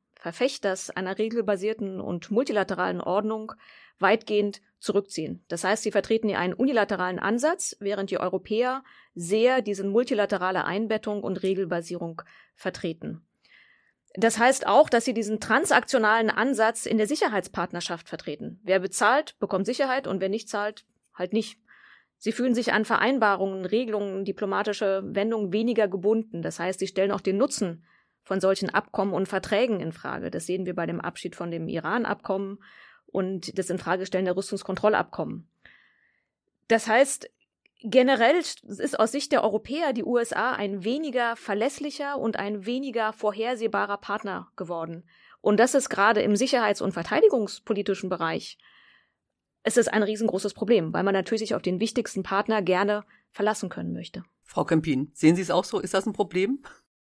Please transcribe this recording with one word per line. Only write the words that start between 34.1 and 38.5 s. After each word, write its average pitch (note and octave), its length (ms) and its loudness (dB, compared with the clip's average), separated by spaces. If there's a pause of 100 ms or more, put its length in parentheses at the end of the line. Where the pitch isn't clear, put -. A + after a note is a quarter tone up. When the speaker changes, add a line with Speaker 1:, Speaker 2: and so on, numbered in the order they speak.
Speaker 1:
der F3+ 120 0
Rüstungskontrollabkommen. F#3 1120 -2 (1200)
Das A3+ 220 2
heißt, B3+ 420 2 (520)
generell B3+ 540 4
ist - 640 -4